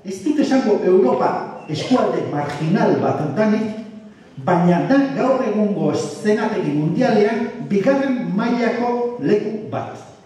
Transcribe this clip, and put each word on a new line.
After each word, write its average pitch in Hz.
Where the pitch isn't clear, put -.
ez 190
dut 294
esango 226
Europa 196
eskualde 208
marginal 156
bat -
danik, 214
baina 170
da 277
gaur 254
egungo 196
eszenategi 208
mundialean 208
bigarren 247
mailako 240
leku 208
bat. -